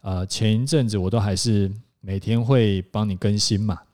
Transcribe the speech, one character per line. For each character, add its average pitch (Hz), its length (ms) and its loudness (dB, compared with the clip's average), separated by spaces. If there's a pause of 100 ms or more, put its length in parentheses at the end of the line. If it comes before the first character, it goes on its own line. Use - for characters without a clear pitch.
呃， 92 260 -4
前 110 360 2
一 131 40 -2
阵 143 220 2
子 107 80 -2
我 95 140 0
都 117 80 0
还 101 160 0
是 101 360 0 (300)
每 98 180 -6
天 117 240 -2
会 113 380 2 (100)
帮 107 160 -2
你 101 100 -2
更 104 220 0
新 104 220 0
嘛 104 180 -2 (160)